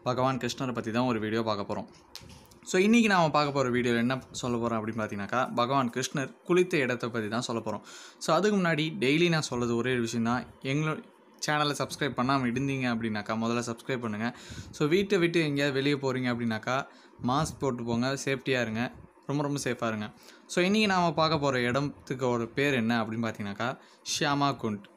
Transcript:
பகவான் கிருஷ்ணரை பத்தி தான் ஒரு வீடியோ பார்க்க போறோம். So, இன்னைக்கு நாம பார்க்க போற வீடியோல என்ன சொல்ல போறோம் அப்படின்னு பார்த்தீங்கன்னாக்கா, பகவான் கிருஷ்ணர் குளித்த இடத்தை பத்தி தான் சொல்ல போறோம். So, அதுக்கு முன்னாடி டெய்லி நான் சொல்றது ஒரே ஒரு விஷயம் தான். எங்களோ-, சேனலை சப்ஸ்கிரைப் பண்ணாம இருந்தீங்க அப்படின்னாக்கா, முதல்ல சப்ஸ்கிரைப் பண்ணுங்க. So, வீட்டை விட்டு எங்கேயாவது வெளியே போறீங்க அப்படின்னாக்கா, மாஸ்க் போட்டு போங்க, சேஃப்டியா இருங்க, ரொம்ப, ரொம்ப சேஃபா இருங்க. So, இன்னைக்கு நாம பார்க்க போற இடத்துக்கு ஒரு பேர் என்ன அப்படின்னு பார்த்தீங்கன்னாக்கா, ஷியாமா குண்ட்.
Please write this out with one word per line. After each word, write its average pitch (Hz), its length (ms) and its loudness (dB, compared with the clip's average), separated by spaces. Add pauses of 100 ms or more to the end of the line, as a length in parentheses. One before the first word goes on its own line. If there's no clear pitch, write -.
பகவான் 127 340 2
கிருஷ்ணரை 127 360 -4
பத்தி 113 160 -4
தான் 120 140 0
ஒரு 117 160 0
வீடியோ 110 220 0
பார்க்க 104 320 -2
போறோம். 98 120 -6 (760)
So, - 180 2
இன்னைக்கு 220 280 6
நாம 170 220 6
பார்க்க 147 220 2
போற 131 180 2
வீடியோல 120 260 2
என்ன 123 340 0
சொல்ல 120 360 -2
போறோம் 113 140 0
அப்படின்னு 110 180 -4
பார்த்தீங்கன்னாக்கா, 107 560 -2
பகவான் 123 360 2
கிருஷ்ணர் 131 440 -4 (140)
குளித்த 180 260 4
இடத்தை 123 340 0
பத்தி 110 200 -4
தான் 113 120 -2
சொல்ல 113 240 -4
போறோம். 104 160 -4 (380)
So, 160 180 2
அதுக்கு 202 220 4
முன்னாடி 160 400 0
டெய்லி 151 300 4
நான் 160 140 2
சொல்றது 120 340 -2
ஒரே 120 160 0
ஒரு 123 80 0
விஷயம் 113 240 -2
தான். 117 200 0 (180)
எங்களோ-, 151 400 -2 (440)
சேனலை 147 320 0
சப்ஸ்கிரைப் 131 380 -2
பண்ணாம 131 300 2
இருந்தீங்க 131 500 0
அப்படின்னாக்கா, 110 480 -2
முதல்ல 117 220 0
சப்ஸ்கிரைப் 120 340 -4
பண்ணுங்க. 113 360 -4 (340)
So, 151 180 0
வீட்டை 196 300 2
விட்டு 170 220 2
எங்கேயாவது 143 420 2
வெளியே 143 120 4
போறீங்க 127 380 0
அப்படின்னாக்கா, 120 540 -2 (400)
மாஸ்க் 139 320 0
போட்டு 120 260 -2
போங்க, 120 400 0
சேஃப்டியா 131 360 0
இருங்க, 113 320 -2 (340)
ரொம்ப, 147 160 0
ரொம்ப 143 220 -2
சேஃபா 120 220 -2
இருங்க. 107 240 -4 (360)
So, 175 180 2
இன்னைக்கு 214 240 4
நாம 180 240 2
பார்க்க 160 260 2
போற 135 220 2
இடத்துக்கு 131 680 -2
ஒரு 117 200 0
பேர் 139 260 0
என்ன 117 280 2
அப்படின்னு 113 320 -4
பார்த்தீங்கன்னாக்கா, 110 440 -6 (400)
ஷியாமா 143 440 0
குண்ட். 104 220 -4 (120)